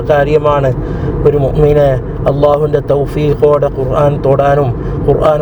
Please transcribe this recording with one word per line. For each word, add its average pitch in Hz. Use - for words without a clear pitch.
കാര്യമാണ് 143
ഒരു 147
മുഅ്മിനെ 147
അള്ളാഹുവിൻ്റെ 147
തൗഫീഖോടെ 143
ഖുർആൻ 143
തൊടാനും 139
ഖുർആൻ 151